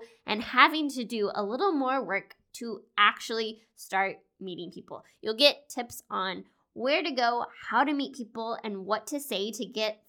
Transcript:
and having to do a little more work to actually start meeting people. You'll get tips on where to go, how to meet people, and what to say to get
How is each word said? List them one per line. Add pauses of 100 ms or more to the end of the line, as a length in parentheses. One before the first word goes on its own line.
(260)
and
having
to
do
a
little
more
work (180)
to (160)
actually (140)
start (240)
meeting
people. (180)
You'll
get
tips
on (300)
where
to
go, (240)
how
to
meet
people,
and
what
to
say
to
get